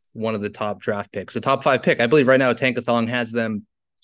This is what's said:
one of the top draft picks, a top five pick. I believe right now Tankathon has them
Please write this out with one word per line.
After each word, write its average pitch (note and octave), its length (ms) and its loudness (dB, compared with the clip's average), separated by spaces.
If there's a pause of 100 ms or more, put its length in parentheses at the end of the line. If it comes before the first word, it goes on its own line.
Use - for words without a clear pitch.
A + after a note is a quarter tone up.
(140)
one A2 200 -4
of G#2 80 -4
the G#2 80 -6
top G#2 320 -8
draft G2+ 300 -6
picks, F#2 240 -10
a A#2 60 -6
top C3+ 220 0
five C3 200 2
pick. E3 160 2
I A#2+ 80 2
believe C3 200 4
right C3 120 6
now B2+ 140 2
Tankathon A#2+ 560 -2
has A#2+ 220 -4
them A2 340 -4 (380)